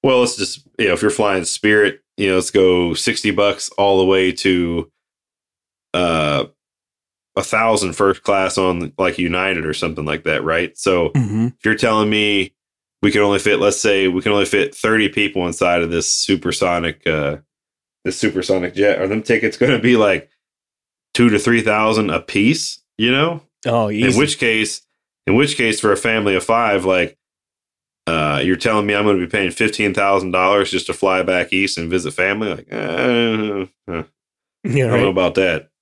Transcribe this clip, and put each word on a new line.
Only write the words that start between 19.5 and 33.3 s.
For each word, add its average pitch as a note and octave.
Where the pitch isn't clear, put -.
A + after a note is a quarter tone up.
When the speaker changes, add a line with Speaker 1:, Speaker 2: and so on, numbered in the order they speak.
Speaker 1:
gonna B2
be, B2
like, G2+
two A#2+
to G#2
three A#2
thousand G#2+
a E2
piece, -
you A#2
know? D3+
Speaker 2:
Oh, A#2
easy. A2
Speaker 1:
In A2+
which D3
case, A2
in G2
which C#3+
case A2+
for G#2+
a F#2+
family G#2+
of F2+
five, A2+
like, F#2
uh, D2+
you're F#2
telling G#2+
me G#2
I'm G#2
gonna G2
be F2
paying F#2+
fifteen G#2
thousand G2
dollars F#2
just F2+
to F2
fly F#2
back F2+
east F#2+
and E2+
visit F2
family? G2+
Like, -
uh, G#2+